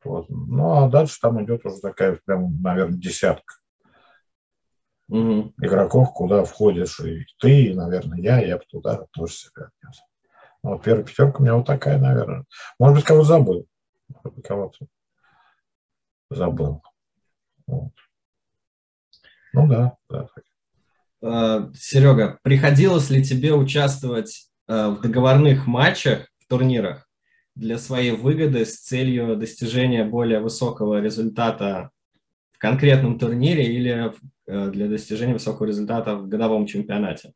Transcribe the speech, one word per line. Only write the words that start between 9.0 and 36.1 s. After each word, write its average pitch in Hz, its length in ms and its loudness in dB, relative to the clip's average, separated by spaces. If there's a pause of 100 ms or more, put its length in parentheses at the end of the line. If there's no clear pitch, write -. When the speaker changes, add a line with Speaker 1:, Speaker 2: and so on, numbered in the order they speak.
Speaker 1:
тоже 85 220 -10
себя - 340 -20 (120)
отнес. - 220 -20 (600)
Ну, - 80 -8
вот 95 120 -8
первая 110 220 2
пятерка 139 360 0
у - 40 4
меня 117 120 4
вот 120 100 0
такая, 143 320 0
наверное. - 460 0 (340)
Может 139 180 8
быть, 147 80 2
кого-то 156 220 6
забыл. 131 400 2 (420)
Может - 280 -18
быть, - 100 -20
кого-то 98 400 -8 (1400)
забыл. 73 520 -4 (840)
Вот. - 240 -8 (1600)
Ну 139 160 4
да, 123 280 2 (140)
да. - 180 -12 (920)
Speaker 2:
Э, 113 520 -2
Серега, 135 680 2
приходилось 143 680 4
ли 135 140 4
тебе 131 300 0
участвовать, 135 960 -2 (200)
э, 110 200 -2
в 101 120 -4
договорных 131 680 4
матчах, 127 640 0 (100)
в - 100 -20
турнирах 123 600 -2 (460)
для 113 240 -6
своей 123 340 -4
выгоды 127 540 0
с - 140 -12
целью 123 560 -2
достижения 117 680 -2
более 113 360 0
высокого 110 600 -4
результата 107 880 -4 (640)
в - 60 -20
конкретном 135 600 2
турнире 127 460 0
или, 117 480 -2 (340)
э, 98 240 -6
для 101 180 -6
достижения 107 460 -4
высокого 110 320 -6
результата 107 500 -4